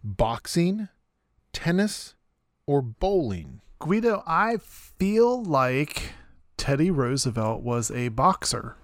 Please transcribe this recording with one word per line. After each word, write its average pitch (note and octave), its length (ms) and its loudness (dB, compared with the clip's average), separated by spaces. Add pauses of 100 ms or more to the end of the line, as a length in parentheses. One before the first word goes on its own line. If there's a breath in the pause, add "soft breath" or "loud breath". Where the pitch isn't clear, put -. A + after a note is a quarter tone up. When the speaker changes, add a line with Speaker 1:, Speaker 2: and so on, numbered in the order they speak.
Speaker 1:
boxing, E3+ 840 -2 (640)
tennis, F#3+ 640 -2 (520)
or C#3+ 160 2
bowling? A#2 760 -2 (200)
Speaker 2:
Guido, G#3+ 460 0
I G#3 320 0
feel A#3 840 0
like C#3 720 0 (440 loud breath)
Teddy C#3+ 360 2
Roosevelt A#2+ 720 0
was A#2 280 -2
a B2 180 -4
boxer. B2 760 0